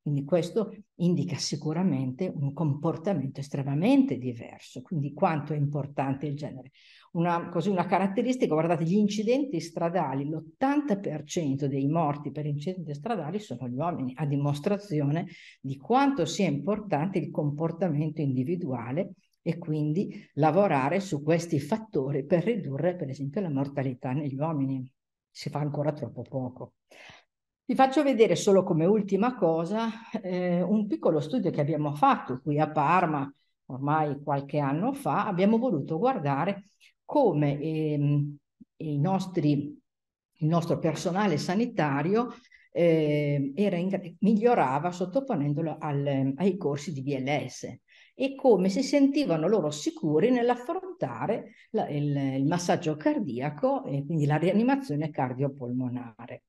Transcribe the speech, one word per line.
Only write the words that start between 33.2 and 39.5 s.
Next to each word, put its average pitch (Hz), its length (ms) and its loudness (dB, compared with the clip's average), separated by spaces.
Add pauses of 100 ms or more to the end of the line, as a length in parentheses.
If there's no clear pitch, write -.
ormai 143 560 0
qualche 143 380 -2
anno 156 340 0
fa. 156 320 -2
Abbiamo 202 320 4
voluto 160 400 0
guardare 160 680 0 (380)
come, 147 560 2
ehm, 147 800 0 (400)
i 151 220 -4
nostri, 156 840 0 (520)